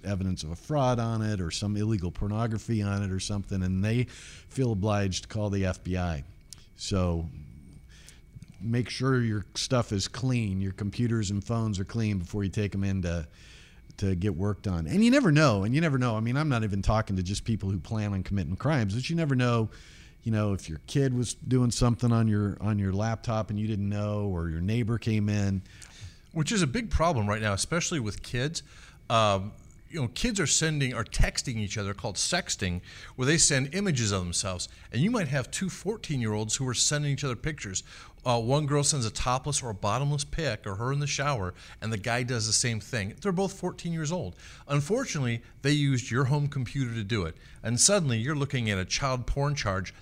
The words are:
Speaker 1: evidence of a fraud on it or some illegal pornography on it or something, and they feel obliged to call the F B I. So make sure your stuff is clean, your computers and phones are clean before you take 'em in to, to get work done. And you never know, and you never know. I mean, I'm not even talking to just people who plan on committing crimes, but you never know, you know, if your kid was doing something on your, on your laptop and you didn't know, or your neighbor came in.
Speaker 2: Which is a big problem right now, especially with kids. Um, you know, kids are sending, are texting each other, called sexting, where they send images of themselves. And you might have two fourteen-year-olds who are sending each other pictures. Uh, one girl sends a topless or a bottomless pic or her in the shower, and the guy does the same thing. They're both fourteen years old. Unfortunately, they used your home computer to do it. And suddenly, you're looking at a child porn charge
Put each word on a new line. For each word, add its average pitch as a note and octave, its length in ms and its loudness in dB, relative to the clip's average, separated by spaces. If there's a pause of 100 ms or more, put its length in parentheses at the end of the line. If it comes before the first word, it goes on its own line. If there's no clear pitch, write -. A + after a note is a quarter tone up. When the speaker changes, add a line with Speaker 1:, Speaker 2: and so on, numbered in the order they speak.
Speaker 1:
evidence F#2 400 -4
of D#2 80 -8
a E2+ 40 -8
fraud B2+ 440 0
on A2+ 220 -2
it G#2+ 200 -2
or D#2+ 100 -4
some G#2 240 -2
illegal G#2 360 0
pornography A2 680 -2
on G2+ 200 0
it F#2+ 100 -2
or F#2 80 -2
something, G2 440 -2
and F#2 200 2
they A#2+ 240 2 (420)
feel B2+ 240 0
obliged G2+ 500 0
to - 60 -18
call G#2 200 -2
the G2 160 0
F - 180 -2
B F2+ 140 -2
I. E2+ 260 -2 (520)
So E2+ 540 0 (1300)
make A2+ 280 0
sure C3 300 2
your G#2+ 240 2 (120)
stuff - 360 2
is G2 160 0
clean, A2+ 540 0
your F#2+ 100 -2
computers A2 600 0
and G2+ 120 0
phones A2+ 340 0
are G2 60 -2
clean G#2+ 360 0
before G2+ 260 -4
you F#2+ 40 0
take G2+ 240 -2
'em G2 120 0
in F#2+ 160 0
to, E2+ 260 -2 (720)
to F#2+ 180 2
get F2 220 0
work G2+ 240 -2
done. E2 260 -2
And F#3+ 160 4
you A#3+ 80 8
never B3+ 220 6
know, A#2 320 6
and A#2+ 100 2
you D#3+ 60 4
never C#3+ 160 2
know. B2 180 2
I A2 60 0
mean, A#2+ 160 0
I'm D#3 100 0
not A#2+ 160 2
even G2+ 180 0
talking G#2+ 360 2
to F#2 60 0
just F#2+ 200 -4
people G2+ 260 0
who F#2+ 100 0
plan G#2 340 -4
on F#2 100 -2
committing F#2+ 320 -2
crimes, A#2 400 0
but B2+ 140 -4
you E3 80 0
never D3 180 2
know, A#2+ 340 2 (540)
you A2+ 80 -2
know, G#2+ 220 2
if - 160 -6
your D#2+ 180 -6
kid C3+ 260 2
was B2 200 -2
doing B2 380 2
something A#2+ 420 4
on A2+ 160 4
your, G#2 320 2
on G#2 180 0
your G2 140 2
laptop A2 560 -2
and G#2 100 -2
you G#2+ 80 -2
didn't G2+ 220 -2
know, G#2 440 -2
or E2+ 160 -2
your D#2+ 120 -2
neighbor A2+ 360 0
came G#2+ 300 0
in. G2 340 2 (720)
Speaker 2:
Which D#3 200 -2
is G3 120 4
a D3 40 2
big G#3 220 -4
problem D3+ 380 2
right G#2+ 140 0
now, G#2+ 120 2
especially E3 460 -2
with G#2 240 -4
kids. C3+ 400 -2 (440)
Um, G#2+ 440 4 (400)
you D#3 100 -4
know, A#2+ 140 0
kids A3+ 240 0
are D3 80 2
sending, C#3+ 480 2
are A2 80 -2
texting F3 540 2
each G#2 200 -4
other, G2+ 160 -4
called G#2 220 -6
sexting, F#2 640 -2 (340)
where B2+ 120 0
they D#3+ 100 4
send C#3+ 380 2
images C#3 360 2
of F#2 120 0
themselves. F2+ 440 -4 (240)
And A#2 80 -2
you G3+ 120 2
might G3+ 160 0
have C3 240 -2
two F#3+ 180 -4
fourteen-year-olds A#2 840 -2
who C3 120 -2
are B2 60 -2
sending D3 380 0
each C#3 120 -2
other B2+ 120 -2
pictures. G#2+ 480 -6 (420)
Uh, A#2+ 140 4
one C3+ 260 2
girl C#3+ 180 2
sends C#3 220 2
a G#2 60 -2
topless C3+ 500 0
or B2+ 80 -8
a G2+ 60 -4
bottomless C#3+ 480 0
pic C#3 420 -4
or G2 100 -4
her A#2 160 -2
in C#3+ 80 0
the C#3+ 60 0
shower, C3+ 480 0 (280)
and A2+ 120 -2
the A2 40 -2
guy A#2+ 260 0
does A#2+ 240 -2
the A2 60 2
same A2+ 260 2
thing. G#2 420 -4
They're G3+ 100 0
both F#3+ 220 0
fourteen F3 400 -6
years D#3+ 180 -4
old. B2+ 240 -4 (320)
Unfortunately, C#3+ 760 0 (180)
they C#3+ 120 4
used C#3 360 2
your B2 140 2
home D3 240 2
computer C3 480 -2
to A2+ 80 -2
do G2 220 2
it. D#2+ 100 -6 (260)
And A#2 180 0
suddenly, E3 380 4
you're B2+ 160 0
looking C3 380 0
at F#2+ 80 2
a F#2 60 0
child B2+ 420 -2
porn C#3+ 260 0
charge G2 480 -2